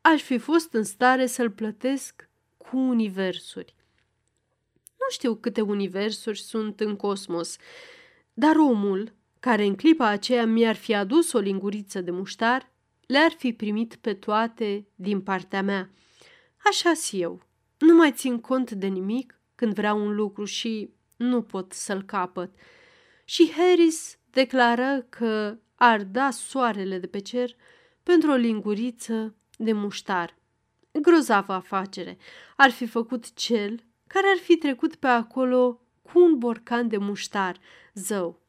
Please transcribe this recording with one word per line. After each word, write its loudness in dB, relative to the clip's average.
aș 6
fi -4
fost 0
în 0
stare 2
să-l -2
plătesc -6
cu -8
universuri. -4
Nu -4
știu -4
câte -6
universuri -4
sunt -8
în -4
cosmos, -6
dar 4
omul 2
care 0
în 0
clipa 4
aceea 0
mi-ar 2
fi -4
adus 2
o 2
linguriță -4
de -6
muștar, -4
le-ar 4
fi -4
primit -6
pe -6
toate -4
din -4
partea -6
mea. -4
Așa-s 0
eu. -6
Nu 8
mai 8
țin -4
cont -4
de -6
nimic -6
când -2
vreau -2
un -4
lucru -6
și -8
nu 0
pot -10
să-l -6
capăt. -6
Și 2
Harris 2
declară 2
că -4
ar 4
da -2
soarele -4
de -10
pe -10
cer -6
pentru 4
o 4
linguriță -4
de -2
muștar. -6
Grozavă 4
afacere -6
ar 8
fi -4
făcut -8
cel -4
care 0
ar 4
fi 4
trecut -4
pe -4
acolo 0
cu 2
un 6
borcan -4
de -2
muștar, -6
zău -6